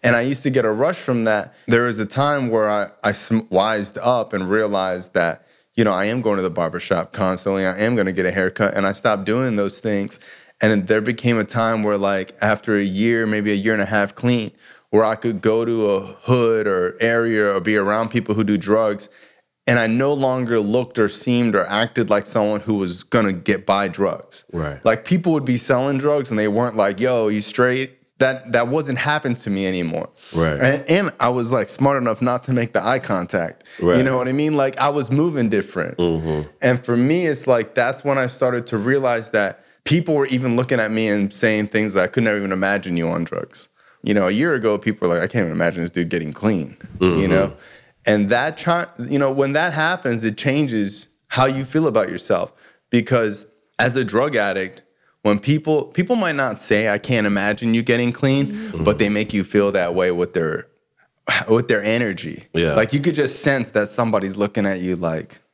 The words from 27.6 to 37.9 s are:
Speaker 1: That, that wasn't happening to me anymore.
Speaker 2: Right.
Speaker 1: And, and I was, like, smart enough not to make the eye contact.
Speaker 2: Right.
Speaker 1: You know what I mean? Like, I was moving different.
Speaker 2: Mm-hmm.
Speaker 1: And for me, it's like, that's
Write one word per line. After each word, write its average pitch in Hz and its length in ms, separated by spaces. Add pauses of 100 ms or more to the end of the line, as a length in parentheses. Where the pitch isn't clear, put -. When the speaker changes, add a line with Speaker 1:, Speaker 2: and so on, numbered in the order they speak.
Speaker 1:
That, 131 340
that 120 160
wasn't 139 280
happening 147 420
to - 120
me 98 160
anymore. 82 420 (240)
Speaker 2:
Right. 80 260
Speaker 1:
And, 135 300
and 175 300
I 120 100
was, 123 220
like, 117 180
smart 139 320
enough 113 200
not 123 240
to 131 80
make 117 200
the 95 100
eye 120 160
contact. 90 640 (160)
Speaker 2:
Right. 87 160
Speaker 1:
You 127 60
know 131 140
what 123 120
I - 20
mean? 151 260
Like, 135 220
I 135 100
was 143 220
moving 143 380
different. 98 500
Speaker 2:
Mm-hmm. 80 480 (140)
Speaker 1:
And 123 220
for 120 140
me, 160 300
it's 139 180
like, 120 300
that's 127 300